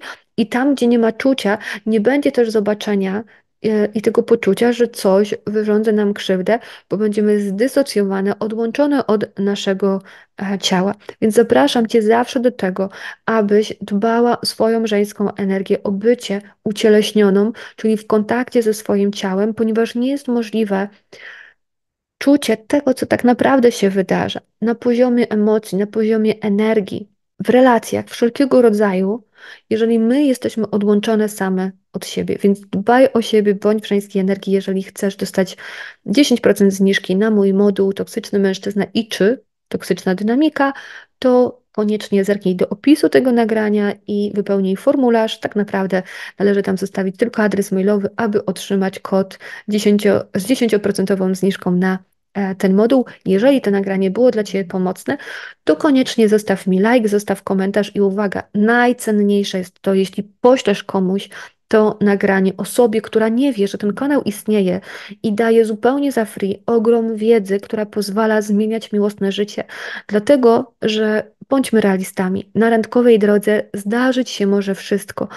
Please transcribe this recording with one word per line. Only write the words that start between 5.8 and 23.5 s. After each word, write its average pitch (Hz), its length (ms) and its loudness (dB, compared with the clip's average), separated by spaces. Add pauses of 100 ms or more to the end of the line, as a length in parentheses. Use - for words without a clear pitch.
nam 208 220 2
krzywdę, 196 460 -2 (300)
bo 185 80 -4
będziemy 208 420 0
zdysocjowane, 202 1000 -2
odłączone 233 680 -2
od 208 320 -2
naszego, 196 640 -2 (400)
e, 196 180 -4
ciała. 190 360 0 (260)
Więc 220 140 0
zapraszam 240 520 2
cię 226 140 0
zawsze 233 380 -2
do 240 120 0
tego, 190 380 -4 (360)
abyś 214 560 0
dbała 226 600 0
o - 40 -6
swoją 226 420 -2
żeńską 202 480 -2
energię, 196 480 -2
o 208 80 -4
bycie 202 500 -2 (220)
ucieleśnioną, 208 880 2 (240)
czyli 220 220 0
w 214 100 -14
kontakcie 233 560 0
ze 220 100 0
swoim 202 380 -2
ciałem, 202 420 -2
ponieważ 226 420 -2
nie 247 160 -2
jest 285 160 -6
możliwe 214 600 -2 (1300)
czucie 285 400 2
tego, 277 360 -2
co - 120 -4
tak - 180 -2
naprawdę 240 480 4